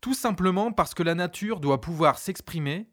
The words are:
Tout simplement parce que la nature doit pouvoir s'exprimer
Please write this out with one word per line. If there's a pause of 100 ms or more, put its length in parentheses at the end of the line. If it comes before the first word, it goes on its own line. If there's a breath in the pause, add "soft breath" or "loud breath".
Tout
simplement
parce
que
la
nature
doit
pouvoir
s'exprimer